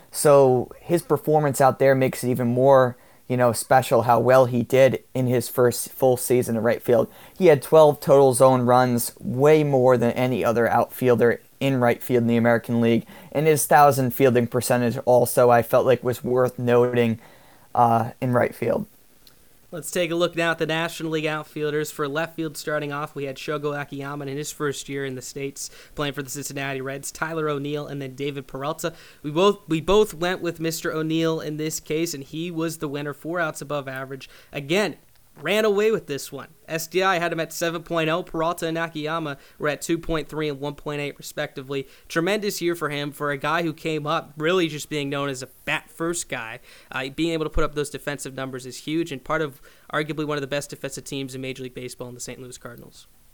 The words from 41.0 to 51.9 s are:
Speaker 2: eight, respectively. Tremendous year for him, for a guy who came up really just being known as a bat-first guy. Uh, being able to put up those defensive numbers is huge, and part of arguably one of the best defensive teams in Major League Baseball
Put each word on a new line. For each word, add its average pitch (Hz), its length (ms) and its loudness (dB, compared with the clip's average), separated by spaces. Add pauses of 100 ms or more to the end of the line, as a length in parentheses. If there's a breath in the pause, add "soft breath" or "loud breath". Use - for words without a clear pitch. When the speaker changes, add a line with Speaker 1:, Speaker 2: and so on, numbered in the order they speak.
Speaker 2:
eight, 143 160 -8
respectively. 139 720 -8 (180 soft breath)
Tremendous 190 540 -2
year 170 140 0
for 156 160 -4
him, 143 220 -6
for 147 180 -4
a 143 80 -4
guy 151 240 -2
who 160 100 -2
came 151 340 -6
up 147 300 -4
really 165 320 0
just 143 220 -10
being 143 180 -4
known 139 220 -4
as 127 120 -8
a 127 60 -12 (160)
bat-first 165 640 -6
guy. 120 320 -10 (300 soft breath)
Uh, 135 180 -8
being 160 240 -2
able 160 120 -4
to 151 60 -6
put 160 140 0
up 147 100 -4
those 147 140 -4
defensive 139 460 -10
numbers 131 320 -10
is 123 140 -14
huge, 160 300 -4
and 135 140 -10
part 156 160 -4
of 139 220 -8 (280 soft breath)
arguably 151 360 -4
one 147 100 -4
of 143 60 -4
the 135 40 -8
best 143 220 -6
defensive 143 360 -12
teams 135 300 -10
in 131 60 -10
Major 131 220 -10
League 127 120 -12
Baseball 127 340 -12